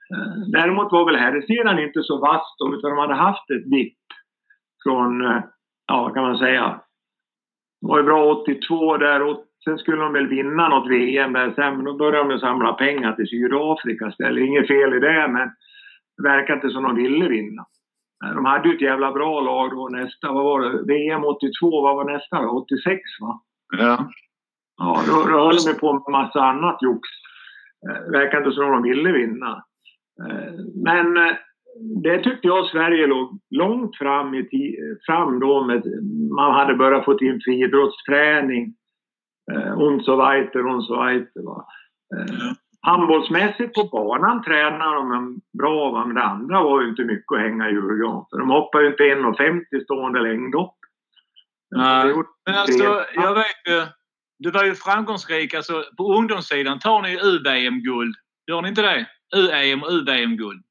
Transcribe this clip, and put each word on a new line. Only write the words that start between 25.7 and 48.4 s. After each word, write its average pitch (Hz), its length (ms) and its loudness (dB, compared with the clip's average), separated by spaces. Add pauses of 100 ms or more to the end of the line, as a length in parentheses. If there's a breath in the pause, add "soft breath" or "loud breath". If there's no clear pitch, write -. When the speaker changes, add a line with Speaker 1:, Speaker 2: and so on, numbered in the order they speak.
Speaker 1:
ju 147 80 -2
på 147 140 2
med 139 180 -4
massa 139 300 0
annat 139 400 0
jox. 123 280 0 (800 loud breath)
Eh, - 220 -10
verkar 143 260 2
inte 139 140 0
som 143 200 0
de 120 120 2
ville 139 280 2
vinna. 120 520 -2 (580 soft breath)
Eh, - 320 -10 (300)
men, 170 340 2
eh, 165 180 4 (680)
det 170 200 2
tyckte 247 240 0
jag 180 180 2
Sverige 160 420 2
låg 127 320 -2 (160)
långt 214 420 0
fram 139 360 -2
i 131 80 -4
ti-, 135 640 -6
fram 160 340 0
då 139 260 4
med, 120 180 0 (520)
man 143 180 4
hade 135 220 4
börjat 135 300 4
fått 139 160 2
in 131 240 0
friidrottsträning, 131 1300 2 (800)
eh, - 200 -4
och 147 320 2
så 135 120 2
vidare, 131 600 2
och 117 100 -4
så 123 200 -2
vidare, 123 400 -4
va. - 200 -14 (520 loud breath)
Eh, - 220 -8
Speaker 2:
Ja. 175 160 -6 (360)
Speaker 1:
handbollsmässigt 180 840 2
på 208 180 0
banan 131 520 0
tränar 151 520 0
de 131 160 -2
en 123 240 -4 (240)
bra, 147 320 0
va, 120 140 -2
men 120 100 -6
det 123 80 0
andra 123 400 0
var 139 180 4
ju 117 80 -2
inte 120 140 -4
mycket 110 320 -4
att 110 60 0
hänga 110 280 -2
i 104 40 0
julgran, 107 560 -2
för 127 100 -8
de 131 100 -2